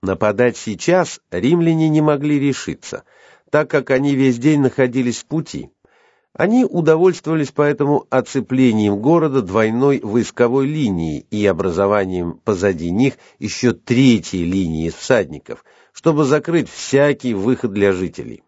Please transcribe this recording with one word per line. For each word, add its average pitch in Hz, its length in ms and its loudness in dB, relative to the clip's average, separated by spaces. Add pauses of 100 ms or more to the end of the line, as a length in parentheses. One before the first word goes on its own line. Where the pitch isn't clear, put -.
Нападать 107 540 0
сейчас 165 640 -2 (100)
римляне 160 580 2
не 156 120 2
могли 147 380 0
решиться, - 640 -6 (460)
так 151 200 0
как 143 200 -2
они 139 240 2
весь 131 240 2
день 147 220 2
находились 123 580 0
в - 80 -18
пути. - 440 -8 (600)
Они 226 320 2
удовольствовались 160 880 2
поэтому 143 580 0
оцеплением 117 920 0
города 139 440 2
двойной 113 580 0
войсковой 120 680 0
линией 95 640 -2
и 107 140 -2
образованием 92 1000 0
позади 87 460 -2
них 123 240 0 (240)
еще 113 340 -2
третьей 117 720 0
линии 85 420 -2
из 82 80 -6
всадников, 80 720 -4 (280)
чтобы 156 320 0
закрыть 151 460 0
всякий 139 640 0
выход 110 380 -2
для 98 200 2
жителей. 90 560 -6